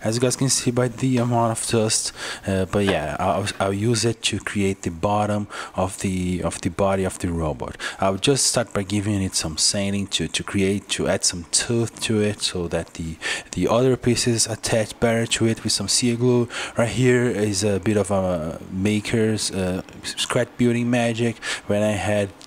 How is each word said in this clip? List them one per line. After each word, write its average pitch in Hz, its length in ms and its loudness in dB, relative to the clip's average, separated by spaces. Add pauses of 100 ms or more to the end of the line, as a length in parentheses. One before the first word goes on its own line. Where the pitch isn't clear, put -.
as 110 120 0
you 120 80 0
guys 123 140 2
can 135 120 0
see - 220 0
by 123 180 2
the 127 300 0
amount 117 340 2
of - 160 -4
dust. 110 440 2 (340)
Uh, 95 180 2
but 101 220 0
yeah, 76 340 0
I'll, 98 260 0 (140)
I'll 98 140 0
use 110 320 0
it 117 160 -2
to - 160 -2
create 98 440 -2
the 92 80 -2
bottom 104 580 0 (260)
of 92 260 -2
the, 92 420 -2
of 85 200 -4
the 95 80 -2
body 98 340 0
of 92 140 -4
the 90 120 -2
robot. 80 460 -4 (240)
I'll 98 160 2
just 135 300 2
start - 260 0
by 104 120 -2
giving 101 380 0
it 95 120 -2
some 80 240 -4
sanding 101 500 0
to, 80 200 -2
to - 140 -4
create, 98 480 0
to - 180 0
add 95 160 0
some 85 260 -2
tooth - 540 0
to 107 180 2
it, 104 180 0
so 87 280 -4
that 82 260 -4
the, 82 220 -6 (340)
the 90 180 0
other 123 300 4
pieces 117 480 2
attach 110 520 -2
better 113 280 2
to 113 200 0
it 113 160 0
with 107 100 0
some 98 160 -2
C 120 240 2
A 117 40 0
glue. 120 320 4 (300)
Right 117 100 2
here 123 360 4
is 104 380 0
a 101 180 2
bit 104 180 2
of 101 120 2
a 92 480 0 (120)
maker's, 107 720 0
uh, 92 400 -2 (220)
scratch - 520 -2
building 120 320 2
magic, 117 480 2 (300)
when 104 160 2
I 107 100 4
had 101 380 0 (160)